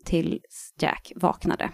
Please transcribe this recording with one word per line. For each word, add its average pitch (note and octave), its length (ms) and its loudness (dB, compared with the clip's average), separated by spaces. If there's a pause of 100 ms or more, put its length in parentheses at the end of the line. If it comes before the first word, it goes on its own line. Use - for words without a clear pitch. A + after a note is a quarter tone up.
tills - 760 -2
Jack - 360 0
vaknade. - 580 0